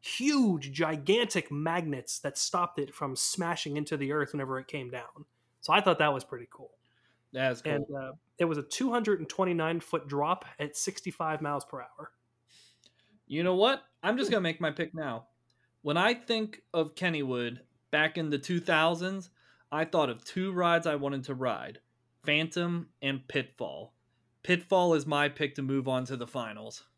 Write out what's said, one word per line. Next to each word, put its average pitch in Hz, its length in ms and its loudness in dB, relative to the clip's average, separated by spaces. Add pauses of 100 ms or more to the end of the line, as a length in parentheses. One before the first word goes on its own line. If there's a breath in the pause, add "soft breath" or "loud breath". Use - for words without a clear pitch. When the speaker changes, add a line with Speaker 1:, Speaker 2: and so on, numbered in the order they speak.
Speaker 1:
huge, 220 680 2
gigantic 160 760 0
magnets 151 680 -2
that 143 180 -6
stopped - 420 -2
it 139 160 -4
from 135 220 -4
smashing 170 600 -2
into 147 200 -2
the 139 160 -2
earth 147 200 -2
whenever 135 260 -4
it 131 100 -10
came 131 220 -8
down. 127 340 -12 (380)
So 156 100 2
I 190 80 8
thought 190 200 4
that 151 120 4
was 131 120 -2
pretty 120 260 -12
cool. - 220 -20 (600)
Speaker 2:
That's 131 300 0
cool. 156 100 -2
Speaker 1:
And, 143 120 0 (120)
uh, 135 160 -8 (260)
it 180 80 4
was 156 120 0
a 143 40 -4
two - 280 -2
hundred 208 300 2
and 156 80 -8
twenty-nine 170 520 0
foot 151 280 -4
drop 147 360 0 (140)
at 147 180 -6
sixty-five 160 640 -4
miles 147 240 -2
per 135 160 -12
hour. - 300 -16 (1160 soft breath)
Speaker 2:
You 156 180 -2
know 180 100 4
what? 247 280 6 (200)
I'm 220 160 2
just 247 120 0
gonna 220 120 2
make 165 180 -2
my 156 120 0
pick - 220 -6
now. 135 320 -8 (560)
When 147 140 0
I 214 180 4
think 220 460 -4 (140)
of 160 200 0
Kennywood 127 680 -2 (300)
back 156 280 2
in 160 120 -2
the 143 80 0
two 170 220 0
thousands, 170 680 2 (400 soft breath)
I 151 140 0
thought 156 260 2
of 117 140 -10
two 190 280 -4
rides 170 340 4
I 151 100 0
wanted 139 280 -2
to 139 100 -6
ride, 113 440 -4 (460)
Phantom 165 640 0 (120)
and 135 280 -2
Pitfall. 101 680 -6 (480)
Pitfall 180 520 4
is 139 120 2
my 147 220 2
pick 143 260 -4
to 143 80 -4
move 135 240 0
on 127 200 0
to 135 100 -6
the 120 100 -8
finals. 110 560 -10 (160)